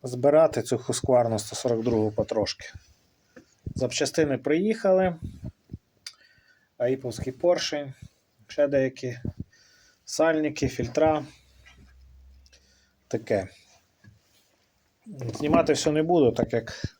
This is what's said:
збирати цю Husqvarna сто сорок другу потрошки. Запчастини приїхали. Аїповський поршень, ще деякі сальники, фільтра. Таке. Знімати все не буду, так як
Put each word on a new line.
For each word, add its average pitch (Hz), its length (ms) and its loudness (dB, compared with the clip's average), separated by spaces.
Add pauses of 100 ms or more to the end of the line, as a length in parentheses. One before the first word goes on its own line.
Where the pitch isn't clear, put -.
збирати 139 600 4
цю 120 140 -2
Husqvarna 117 600 0
сто - 180 -10
сорок 117 260 0
другу 110 300 2
потрошки. - 600 -4 (1000)
Запчастини 139 640 0
приїхали. 185 800 2 (1600)
Аїповський 127 540 -2
поршень, 151 640 -2 (540)
ще 147 200 2
деякі 131 500 0 (840)
сальники, 151 640 0
фільтра. 151 560 0 (1800)
Таке. 107 400 -2 (1600)
Знімати 147 680 0
все 143 180 2
не 151 120 2
буду, 160 300 4
так 113 200 -2
як - 480 -6